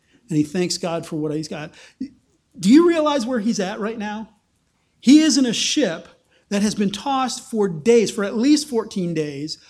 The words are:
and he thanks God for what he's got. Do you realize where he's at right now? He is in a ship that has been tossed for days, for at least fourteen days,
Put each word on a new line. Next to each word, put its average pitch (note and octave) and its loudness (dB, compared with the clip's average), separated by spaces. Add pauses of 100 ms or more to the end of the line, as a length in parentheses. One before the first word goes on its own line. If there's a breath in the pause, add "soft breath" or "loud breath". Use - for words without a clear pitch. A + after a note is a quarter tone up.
(300 soft breath)
and D#3 0
he D3+ 4
thanks F3+ -4
God E3 -6
for E3+ -10
what D3+ -4
he's D#3 -8
got. D#3+ -12 (880 loud breath)
Do F#3 2
you E4 8
realize D4+ 0
where B3+ -2
he's G#3 -2
at G3 -6
right A3+ -8
now? G#3 -10 (680)
He C#4+ 8
is D4+ 2
in C#4 2
a A#3 0
ship F3 -2 (400 soft breath)
that G3+ -2
has G#3+ 0
been G3+ 0
tossed C4 -4
for G#3 0
days, G3 2
for G3+ -6
at G3+ -6
least D4 2
fourteen F#3+ -4
days, D3+ -6 (140 soft breath)